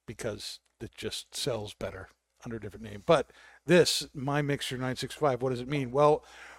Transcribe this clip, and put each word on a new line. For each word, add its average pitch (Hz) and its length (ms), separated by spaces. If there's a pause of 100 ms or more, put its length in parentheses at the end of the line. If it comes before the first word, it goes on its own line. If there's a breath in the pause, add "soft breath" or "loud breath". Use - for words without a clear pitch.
because - 540 (200)
it 113 140
just - 400
sells 110 400
better 92 340 (360)
under 113 120
a 107 40
different 110 240
name. 104 220
But 151 240 (360 loud breath)
this, 151 480
My 143 280
Mixture 139 360
nine 127 180
six - 180
five, 127 280
what 131 80
does 123 100
it 123 80
mean? 135 220
Well, 147 340 (340 loud breath)